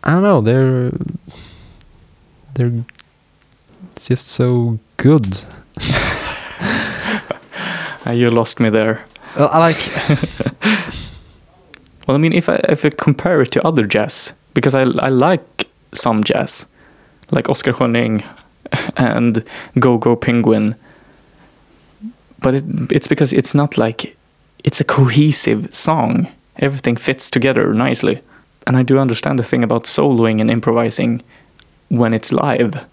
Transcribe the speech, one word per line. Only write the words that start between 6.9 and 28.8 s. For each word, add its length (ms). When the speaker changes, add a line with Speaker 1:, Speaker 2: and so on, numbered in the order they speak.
Speaker 2:
Uh, 40
you 200
lost 300
me 80
there. 380
Speaker 1:
Well, 160
I 80
like 220
Speaker 2:
<laughs> 400
Well, 80
I 40
mean, 160
if 160
I, 60
if 160
I 60
compare 500
it 120
to 140
other 200
jazz, 480
because 220
I, 80
I 260
like 600
some 280
jazz, 440
like 180
Oscar 240
Schöning 500
<laughs> 360
and 440
Go 180
Go 200
Penguin, 580
but 140
it, 100
it's 160
because 240
it's 220
not 240
like, 360
it's 180
a 20
cohesive 880
song. 560
Everything 400
fits 340
together 420
nicely. 480
And 100
I 60